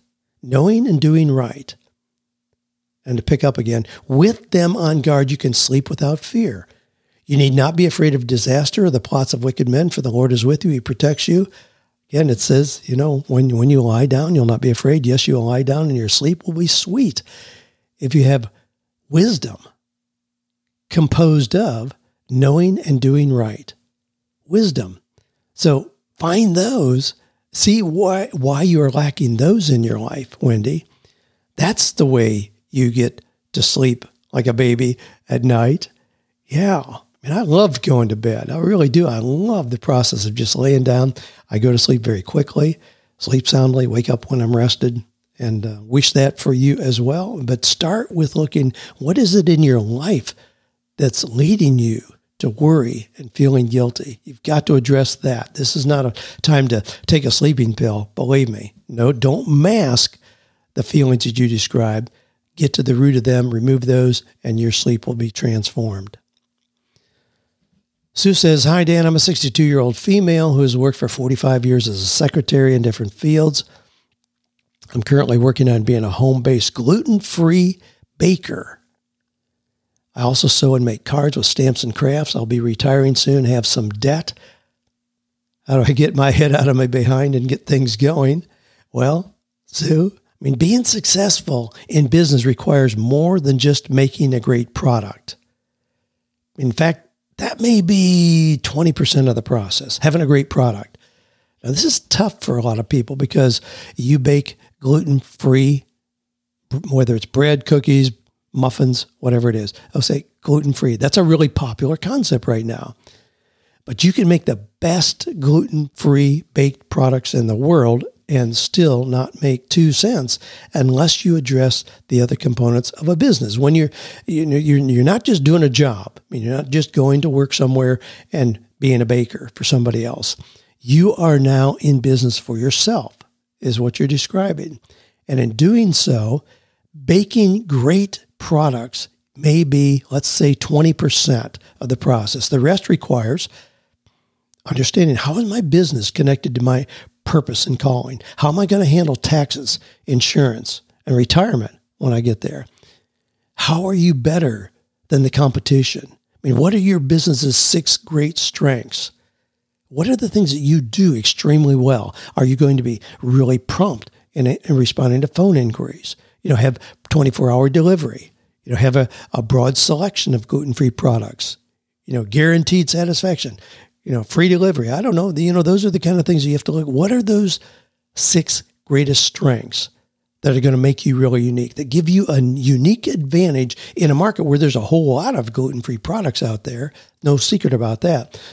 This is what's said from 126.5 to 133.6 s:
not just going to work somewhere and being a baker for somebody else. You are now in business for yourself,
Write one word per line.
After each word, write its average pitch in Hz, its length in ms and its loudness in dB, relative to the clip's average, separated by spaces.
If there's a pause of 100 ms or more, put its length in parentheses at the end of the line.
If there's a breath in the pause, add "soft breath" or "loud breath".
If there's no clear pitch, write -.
not 139 140 -6
just 151 220 -2
going 139 280 2
to 156 100 0
work 139 220 0
somewhere 131 480 0 (320 loud breath)
and 120 320 -2 (160)
being 131 200 2
a 117 60 0
baker 120 480 -2
for - 100 -10
somebody 120 400 0
else. 120 320 -8 (440 soft breath)
You 156 340 4
are 160 240 2
now 135 420 2
in 143 200 2
business 127 380 0
for 117 200 -8
yourself, 139 580 -2 (440)